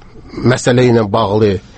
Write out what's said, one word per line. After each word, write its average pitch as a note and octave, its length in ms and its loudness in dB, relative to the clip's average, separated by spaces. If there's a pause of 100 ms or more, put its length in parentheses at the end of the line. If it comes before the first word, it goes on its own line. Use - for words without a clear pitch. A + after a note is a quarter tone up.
(440)
məsələ B2 420 2
ilə A#2 200 2
bağlı G#2 500 0 (220)